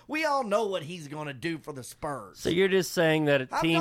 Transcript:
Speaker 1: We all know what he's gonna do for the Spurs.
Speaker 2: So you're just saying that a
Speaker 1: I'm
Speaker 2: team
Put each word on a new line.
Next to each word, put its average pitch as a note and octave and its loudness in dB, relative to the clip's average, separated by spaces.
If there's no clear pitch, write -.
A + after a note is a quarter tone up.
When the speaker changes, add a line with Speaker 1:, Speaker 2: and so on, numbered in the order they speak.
Speaker 1:
We D#4 -2
all C#4 0
know G#3 0
what F#3 -2
he's D#3 -12
gonna D3 -8
do D#3+ -6
for C#3+ -12
the B2+ -12
Spurs. A#2 -10
Speaker 2:
So - -4
you're F#3 4
just F#3 2
saying D#3 4
that C#3+ 4
a B2+ -8
Speaker 1:
I'm D4+ 0
Speaker 2:
team E3 4